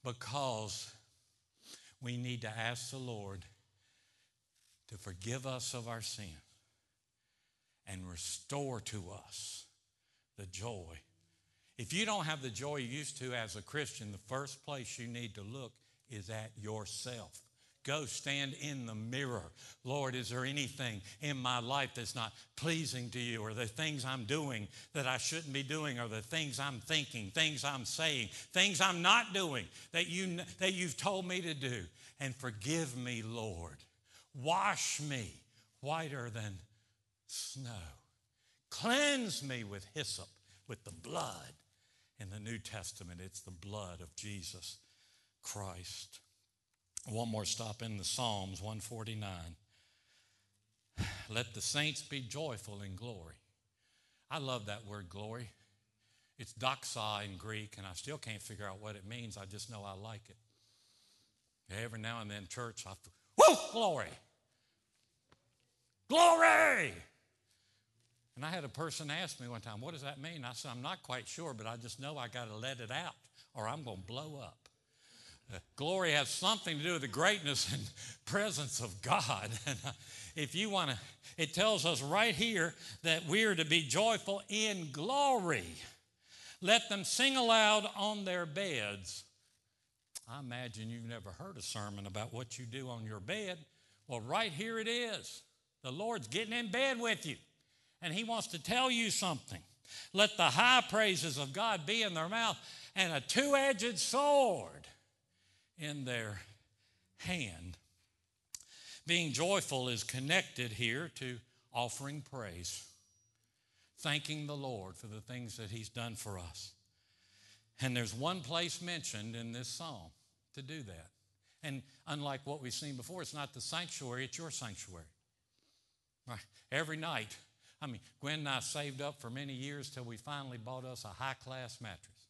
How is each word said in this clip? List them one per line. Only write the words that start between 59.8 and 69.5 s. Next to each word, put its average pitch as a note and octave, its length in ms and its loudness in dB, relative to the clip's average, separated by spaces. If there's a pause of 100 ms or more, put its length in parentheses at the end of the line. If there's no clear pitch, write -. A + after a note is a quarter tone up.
I G2 120 -8
like G#2+ 340 -12
it. G2 100 -20 (1400)
Every A2+ 240 -6
now A2+ 220 -6
and G#2 100 -8
then, G#2 160 -8
church, A#2 400 -8
I, F#2+ 80 -10 (420)
"Woo, D#4+ 200 12 (160)
glory! F#3 400 2 (2000)
Glory!" D#4 840 10 (1400)
And C3 120 -6
I D#3 40 -2
had E3+ 140 -2
a C3 40 -6
person D3+ 420 -4
ask E3 300 -2
me B2 80 -6
one A#2 120 -6